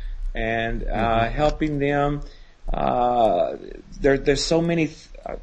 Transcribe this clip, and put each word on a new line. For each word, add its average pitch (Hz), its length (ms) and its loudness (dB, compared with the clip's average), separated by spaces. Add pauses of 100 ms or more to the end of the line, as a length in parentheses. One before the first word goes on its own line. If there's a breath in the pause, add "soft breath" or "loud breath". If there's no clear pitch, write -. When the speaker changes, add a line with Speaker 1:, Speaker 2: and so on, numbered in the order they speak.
(340 soft breath)
Speaker 1:
and, 113 480 -2
uh, - 40 -4
Speaker 2:
Mm-hmm. 113 500 0
Speaker 1:
helping 151 420 0
them. 143 440 0 (500 loud breath)
Uh, 120 840 2 (440)
there, 139 180 4
there's 135 260 0
so 165 160 2
many 170 260 0
th-, - 220 -12 (340)